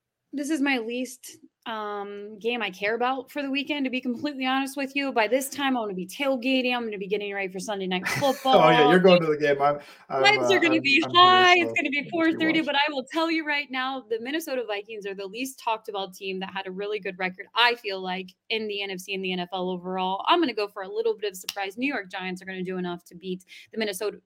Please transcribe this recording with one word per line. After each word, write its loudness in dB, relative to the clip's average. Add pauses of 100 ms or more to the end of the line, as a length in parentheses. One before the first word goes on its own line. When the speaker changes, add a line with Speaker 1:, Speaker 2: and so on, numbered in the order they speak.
(340)
Speaker 1:
This -6
is -2
my 2
least, -8 (260)
um, -8
game -2
I -4
care -2
about -2
for -6
the -4
weekend, -2
to -2
be -2
completely -6
honest -2
with -4
you. -2
By 2
this 0
time, -2
I -2
wanna -6
be -6
tailgating. 0
I'm -2
gonna -6
be -8
getting -4
ready -4
for -10
Sunday -6
night -2
Speaker 2:
<laughs> -
Speaker 1:
football. 2
Speaker 2:
Oh, 8
yeah, 6
you're 8
going 10
to 0
the 2
game. 2
I'm, 4 (300)
I'm, 0
Speaker 1:
Vibes 6
Speaker 2:
uh, 6
Speaker 1:
are 4
gonna 4
Speaker 2:
I'm, 0
Speaker 1:
be 4
Speaker 2:
I'm -6
Speaker 1:
high. 8
Speaker 2:
hungry, 6
Speaker 1:
It's -2
Speaker 2:
so -4
Speaker 1:
gonna -2
be -2
Speaker 2:
I'll -2
just -12
Speaker 1:
four 2
thirty, 2
Speaker 2:
watch. -4
Speaker 1:
but 0
I 2
will -4
tell 0
you -2
right -4
now, -4
the -4
Minnesota -4
Vikings -8
are -8
the -10
least -8
talked -4
about -6
team -8
that -8
had -6
a -10
really -6
good -8
record, -6
I 4
feel -6
like, -6 (160)
in -2
the -6
N -6
F -8
C -10
and -4
the -2
N -2
F -6
L -4
overall. -4
I'm 6
gonna 2
go -2
for -10
a -12
little -2
bit -4
of -12
surprise. -8
New -2
York -6
Giants -8
are -20
gonna -8
do -6
enough -6
to -20
beat -10 (300)
the -10
Minnesota -4